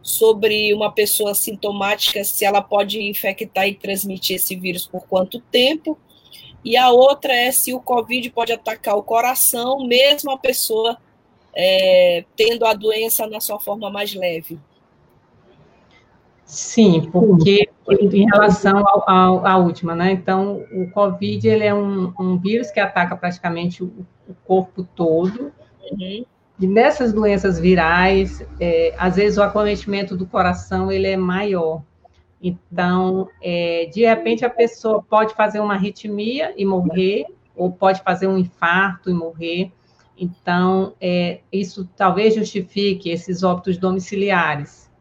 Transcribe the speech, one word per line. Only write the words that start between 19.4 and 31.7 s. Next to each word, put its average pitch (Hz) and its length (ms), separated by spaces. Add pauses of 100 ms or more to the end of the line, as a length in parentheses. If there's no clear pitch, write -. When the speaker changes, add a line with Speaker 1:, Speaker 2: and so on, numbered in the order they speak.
Speaker 2:
à 190 100
última, 170 400
né? 180 160
Então, 190 580
o 185 220
covid, 202 560
ele 220 160
é 208 100
um, 196 420
um 185 220
vírus 214 320
que - 80
ataca 190 380
praticamente 180 680
o, 185 240 (220)
o 185 60 (100)
corpo 185 400 (100)
todo. 185 580 (380)
Speaker 1:
Uhum. 196 340 (360)
Speaker 2:
E 190 80
nessas 240 440
doenças 202 460
virais, 180 880 (140)
é, 165 360
às 180 200
vezes 202 200
o 202 60
acometimento 202 760
do 185 100
coração, 185 680
ele 190 160
é 190 80
maior. 180 680 (640)